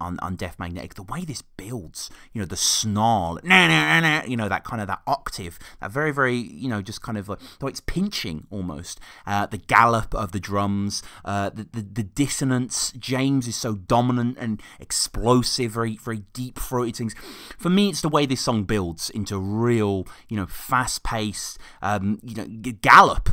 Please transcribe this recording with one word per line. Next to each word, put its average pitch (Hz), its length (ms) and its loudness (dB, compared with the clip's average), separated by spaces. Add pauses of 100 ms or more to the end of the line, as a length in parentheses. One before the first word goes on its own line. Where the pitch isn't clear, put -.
on, 87 180 -6
on 90 160 -4
Death 90 240 -8
Magnetic. 87 360 -10
The 98 80 -14
way 151 200 -8
this 147 180 -8
builds, - 680 -12 (240)
you 113 80 -4
know, 95 40 -2
the 87 120 -8
snarl, 104 880 2
na, 180 220 6
na, 156 340 4
na, 156 180 2
na, - 60 -8
you 127 100 -4
know, 107 140 -2
that 95 160 -2
kind 113 160 -8
of, 95 80 -6
that 92 180 -6
octave, - 500 -6 (220)
that 101 100 -8
very, 147 220 -2
very, 131 240 2
you 95 320 -6
know, 107 140 -2
just 107 200 -10
kind 110 160 -6
of, 98 120 -8
like, 95 100 -6 (200)
the 139 60 -6
way 135 40 -2
it's - 100 -10
pinching 113 720 -4
almost. 90 500 -8 (260)
Uh, 101 200 0
the 104 120 -8
gallop 113 560 4
of 101 200 -4
the 101 80 -4
drums, 101 600 0 (220)
uh, 101 260 -2
the, 107 220 -10
the, 113 100 -6
the 101 220 -6
dissonance. 131 960 0
James 131 480 0
is 113 80 -4
so 113 200 -2
dominant 120 640 2
and 110 240 -4 (200)
explosive, 120 920 2
very, 113 240 -2
very 110 280 -8 (100)
deep-throated 123 640 -4
things. 113 180 -4 (420)
For 175 120 0
me, 202 180 6
it's 180 140 -2
the 160 80 0
way 147 160 4
this 127 160 -2
song 107 240 2
builds 90 460 0
into 101 280 -4
real, 104 640 2 (220)
you 113 80 -6
know, 95 100 -2
fast-paced, - 1120 -2 (240)
um, 101 400 0
you 117 140 -12
know, 110 120 -8
g-, 113 260 -8
gallop. 143 600 8